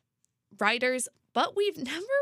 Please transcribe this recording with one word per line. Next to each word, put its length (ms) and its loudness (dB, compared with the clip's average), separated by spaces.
writers, 480 2
but 240 0
we've 220 0
<laughs> 40 -8
never 240 -6